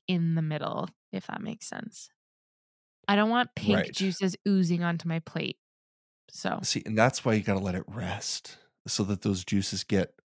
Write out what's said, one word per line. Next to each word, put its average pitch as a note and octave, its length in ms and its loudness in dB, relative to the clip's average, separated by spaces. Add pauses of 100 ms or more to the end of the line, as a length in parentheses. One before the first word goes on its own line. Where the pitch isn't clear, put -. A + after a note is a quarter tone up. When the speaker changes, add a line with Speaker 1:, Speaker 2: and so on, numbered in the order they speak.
Speaker 1:
in E3+ 280 2
the E3 60 2
middle, D#3 480 -2 (220)
if F#3+ 160 -6
that - 140 -8
makes - 260 -8
sense. - 420 -10 (1000)
I G3+ 80 4
don't G#3+ 160 4
want A#3+ 240 0
pink G3+ 300 2
Speaker 2:
Right. - 80 -10
Speaker 1:
juices F#3+ 420 0 (120)
oozing F3 360 4
onto E3+ 260 -2
my E3 100 0
plate. - 380 -6 (720)
So - 320 -4
Speaker 2:
See, - 220 0
and G#2+ 120 0
that's B2 260 4
why A#2 100 4
you G#2+ 100 2
gotta G2 160 0
let F#2+ 160 -2
it F#2 120 -4
rest G2 720 -6 (300)
so - 160 0
that F#2+ 180 -2
those F#2+ 240 0
juices G2 380 0
get F#2+ 300 2 (120)